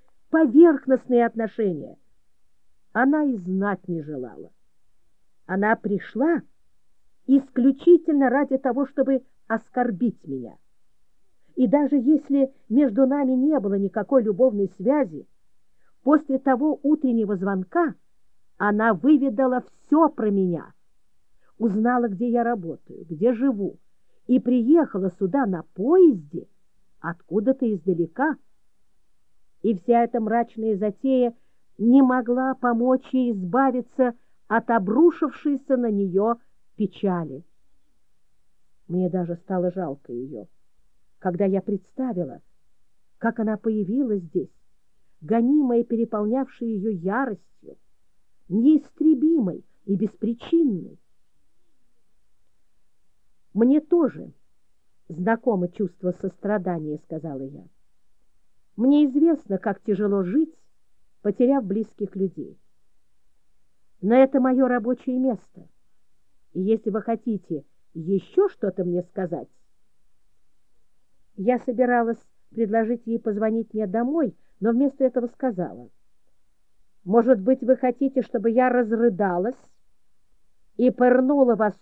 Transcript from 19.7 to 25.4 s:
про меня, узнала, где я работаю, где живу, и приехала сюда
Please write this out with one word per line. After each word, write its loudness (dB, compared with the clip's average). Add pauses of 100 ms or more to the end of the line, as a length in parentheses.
про -2
меня, -2 (840)
узнала, 0
где -4
я 0
работаю, -8
где 0
живу, -2 (480)
и 4
приехала 2
сюда 0